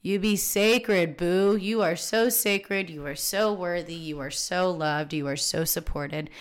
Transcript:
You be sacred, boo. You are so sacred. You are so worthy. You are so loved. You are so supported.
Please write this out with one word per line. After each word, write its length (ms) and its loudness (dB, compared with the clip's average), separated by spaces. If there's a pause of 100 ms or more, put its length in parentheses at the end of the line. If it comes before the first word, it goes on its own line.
You 180 -2
be 160 2
sacred, 800 2
boo. 400 4
You 260 0
are 120 2
so 340 2
sacred. 600 0
You 160 -10
are 80 -6
so 380 0
worthy. 420 -4
You 240 -8
are 140 -8
so 400 0
loved. 400 -2
You 160 -2
are 80 -2
so 280 -2
supported. 680 -4 (100)